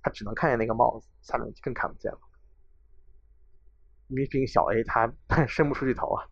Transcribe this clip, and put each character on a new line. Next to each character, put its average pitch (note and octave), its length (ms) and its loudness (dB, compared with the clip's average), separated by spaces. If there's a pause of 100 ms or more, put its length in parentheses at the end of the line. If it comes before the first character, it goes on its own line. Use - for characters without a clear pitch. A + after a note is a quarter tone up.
他 - 80 2
只 - 120 -14
能 G#2+ 120 -6
看 D#3+ 160 0
见 A#2+ 80 0
那 A2+ 80 0
个 A2+ 80 -2
帽 A#2 260 2
子， - 80 -20 (140)
下 - 160 -4
面 A2+ 120 -6 (120)
更 C3 100 -4
看 - 180 -4
不 - 80 -16
见 - 140 -6
了。 - 60 -16 (1900)
因 C3 100 -4
为 C#3 80 0
毕 - 100 -4
竟 C3+ 100 2
小 - 200 2
A A2+ 180 0
他 A#2 260 2 (180)
<laughs> D3 200 4
伸 D#3 220 2
不 C3+ 40 0
出 C3+ 120 -2
去 B2 80 2
头 - 180 -4
啊 - 200 -4